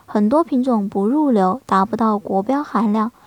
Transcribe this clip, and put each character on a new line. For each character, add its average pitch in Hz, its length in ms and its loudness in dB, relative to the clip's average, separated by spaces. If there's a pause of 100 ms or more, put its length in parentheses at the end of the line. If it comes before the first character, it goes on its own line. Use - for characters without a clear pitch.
很 208 220 0
多 302 160 2
品 254 180 0
种 220 260 0
不 196 180 -2
入 285 240 2
流， 196 360 2
达 190 180 2
不 214 120 -4
到 220 220 0
国 196 240 -2
标 269 200 -2
含 208 300 -2
量。 220 180 -2 (160)